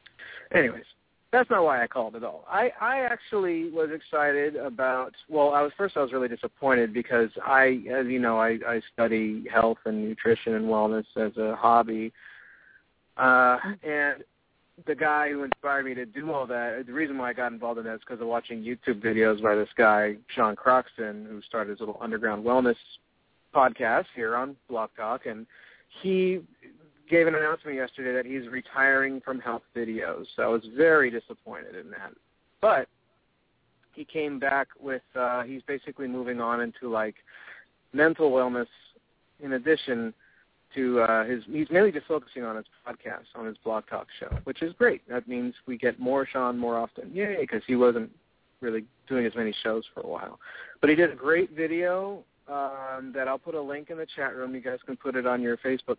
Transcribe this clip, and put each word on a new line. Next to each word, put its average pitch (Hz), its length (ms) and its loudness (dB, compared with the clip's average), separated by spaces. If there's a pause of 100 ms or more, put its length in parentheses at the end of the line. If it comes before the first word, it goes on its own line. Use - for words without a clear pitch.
(540)
Anyways, 139 300 2 (480)
that's 247 180 4
not 196 140 4
why 131 180 4
I 113 40 2
called 113 300 -4
at 113 80 -8
all. 80 240 -10
I, 220 320 0
I 254 200 0
actually 190 720 -2
was 156 240 -2
excited 147 640 0
about, 131 560 -2 (160)
well, 147 220 4
I 143 120 4
was, 147 140 2
first 196 200 -2
I 151 60 2
was 123 100 0
really 127 160 0
disappointed 117 640 2
because 120 340 2 (160)
I, 131 380 4 (100)
as 131 140 0
you 127 120 0
know, 117 200 2
I, 113 280 2
I 117 140 0 (120)
study 110 600 0
health 113 320 4
and 107 240 -2
nutrition 113 460 0
and 110 100 0
wellness 110 400 2 (120)
as 110 200 -2
a 110 200 -2
hobby. 113 560 4 (1040)
Uh, 127 420 6 (260)
and 147 400 -2 (640)
the 151 80 -2
guy 151 360 2
who 143 140 -4
inspired 139 400 -2
me 131 100 -8
to 123 120 -8
do 139 260 -10
all 135 140 -4
that, 120 400 -6
the 120 60 -14
reason 139 260 -4
why 123 120 -4
I - 20 -8
got 120 200 -6
involved 117 260 -8
in 113 60 -10
that 113 120 -8
is - 80 -18
'cause 117 160 -12
of 117 60 -6
watching 117 380 -4
YouTube 117 380 -4
videos 110 400 2
by 107 120 4
this 104 220 2
guy, 107 400 4 (120)
Sean 107 280 0
Croxton, 110 720 0
who 107 140 -14
started 107 280 -6
his 101 100 -10
little 107 200 -8
underground 110 440 -4
wellness 123 320 4 (800)
podcast 127 600 2
here 113 220 -4
on 135 200 -6 (120)
Blog 110 280 -4
Talk, 117 300 -6
and 113 200 -10 (560)
he 185 380 0 (680)
gave 170 160 8
an 160 80 4
announcement 156 420 -2
yesterday 127 380 -6
that 127 100 -2
he's 127 260 -8
retiring 135 720 0
from 131 200 -8
health 117 220 -6 (140)
videos. 110 480 -6 (120)
So 113 60 -2
I 110 40 2
was 113 160 0 (140)
very 151 340 6
disappointed 107 680 -12
in 82 140 -16
that. 92 220 -16 (500)
But 202 260 4 (1040)
he 151 120 -16
came 147 340 -6
back 139 300 -2 (120)
with, 135 220 -8 (120)
uh, 123 280 -2
he's 127 200 -10
basically 139 460 -8
moving 123 320 -6
on 117 200 -2
into, 120 280 -8
like, 110 280 -2 (760)
mental 156 380 4
wellness 127 360 2 (720)
in 139 140 -6
addition 123 600 0 (600)
to, 123 260 2
uh, 113 240 4
his, 120 260 -4
he's 151 200 -2
mainly 190 200 6
just 151 160 -6
focusing 143 380 -4
on 113 120 -6
his 110 100 -12 (200)
podcast, 113 380 -14 (100)
on 113 120 -12
his 110 180 -10
Blog 110 240 -2
Talk 104 180 -8 (140)
show, - 100 -12 (140)
which - 180 -8
is 165 160 -4
great. 214 300 4
That 123 180 -4
means 123 260 -4 (140)
we 123 100 -8
get 120 220 -2
more 131 280 0
Sean 123 300 -2
more 117 220 -2
often. - 340 -8
Yay, 190 340 -4
'cause 107 200 -6
he 127 80 0
wasn't 120 360 4 (500)
really 110 240 -4 (240)
doing 127 180 0
as 107 80 -4
many 110 180 -2 (120)
shows 113 280 -2
for - 80 -14
a - 60 -10
while. - 320 -10 (420)
But 147 100 6
he 151 60 6
did 165 140 6
a 135 60 -10
great 165 340 2
video, 180 720 -4 (260)
um, 135 640 -8
that 131 160 -4
I'll 131 100 -2
put 165 160 -10
a 156 60 -4
link 143 300 -10
in 165 80 -10
the 160 80 -8
chat 135 280 -6
room. 127 200 -8
You 127 60 -10
guys 127 240 -8
can 131 120 -10
put 131 200 -6
it 123 100 -2
on 123 140 2
your 120 180 0
Facebook 131 400 -2